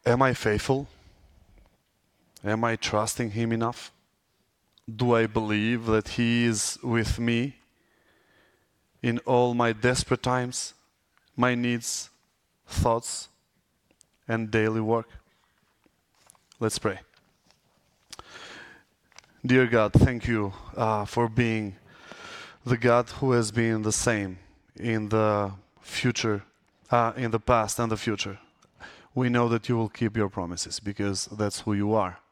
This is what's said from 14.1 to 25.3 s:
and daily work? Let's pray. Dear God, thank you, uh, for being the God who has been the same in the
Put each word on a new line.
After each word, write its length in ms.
and 240
daily 300
work? 260
Let's 180
pray. 220
Dear 220
God, 260
thank 340
you, 260
uh, 300
for 240
being 480
the 120
God 320
who 220
has 200
been 320
the 80
same 480
in 340
the 420